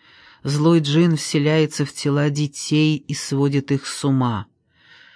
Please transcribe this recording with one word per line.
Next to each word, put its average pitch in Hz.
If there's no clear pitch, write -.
злой 151
джин 156
вселяется 151
в 139
тела 147
детей 151
и 147
сводит 139
их 139
с -
ума. 127